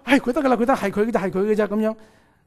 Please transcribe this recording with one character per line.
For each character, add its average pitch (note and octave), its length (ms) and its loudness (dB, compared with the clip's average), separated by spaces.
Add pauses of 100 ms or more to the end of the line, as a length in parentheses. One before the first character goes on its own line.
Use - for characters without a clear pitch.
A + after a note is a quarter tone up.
唉， C4 160 4
佢 A#3 120 -4
得 D#4 100 0
㗎 C#4 60 0
啦， B3+ 80 4
佢 A3+ 100 0
得， C4 100 2
係 G3+ 160 -4
佢 G3+ 140 0
嘅 A#3 60 -4
啫， G#3+ 100 0
係 F#3 100 -4
佢 F#3 80 -2 (120)
嘅 G#3 40 2
啫， G#3 120 0
噉 G#3+ 200 -2
樣。 A3 80 -4 (520)